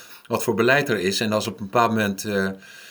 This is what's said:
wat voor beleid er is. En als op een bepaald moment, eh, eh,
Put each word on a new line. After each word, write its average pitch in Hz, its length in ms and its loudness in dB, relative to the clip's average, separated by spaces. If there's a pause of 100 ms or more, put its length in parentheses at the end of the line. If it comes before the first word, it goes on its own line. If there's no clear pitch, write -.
(260)
wat 113 160 -2
voor 113 120 0
beleid 127 340 4
er 107 120 0
is. 95 200 0
En 107 120 -2
als 107 140 0
op 104 140 -8
een 104 60 -10
bepaald 117 240 2
moment, 104 340 -2
eh, 101 220 0
eh, 95 60 -4 (380)